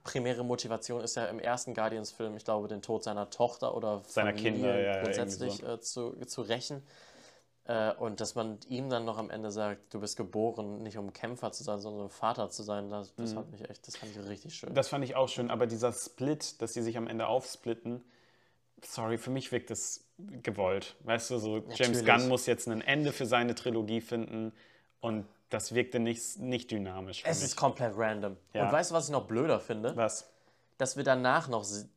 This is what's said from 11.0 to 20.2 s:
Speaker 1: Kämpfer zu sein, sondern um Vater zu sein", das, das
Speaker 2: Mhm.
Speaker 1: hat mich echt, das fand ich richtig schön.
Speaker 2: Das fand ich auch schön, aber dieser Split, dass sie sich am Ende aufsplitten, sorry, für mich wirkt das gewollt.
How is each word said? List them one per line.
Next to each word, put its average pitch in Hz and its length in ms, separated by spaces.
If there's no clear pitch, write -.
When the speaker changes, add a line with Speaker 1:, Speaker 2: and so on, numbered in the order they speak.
Speaker 1:
Kämpfer 120 400
zu - 100
sein, 104 180
sondern 104 220
um 98 80
Vater 113 400
zu - 120
sein", 101 280
das, 101 240
das 117 180
Speaker 2:
Mhm. 110 60
Speaker 1:
hat 107 140
mich 107 180
echt, - 160
das 117 100
fand 107 140
ich 104 180
richtig 104 260
schön. 123 200
Speaker 2:
Das 131 140
fand 143 160
ich 123 100
auch 131 140
schön, 120 220
aber 120 160
dieser 117 260
Split, - 680
dass 117 140
sie 120 80
sich 113 160
am 117 80
Ende 113 220
aufsplitten, 117 760
sorry, 113 360
für 120 120
mich 131 220
wirkt 120 180
das - 340
gewollt. 101 880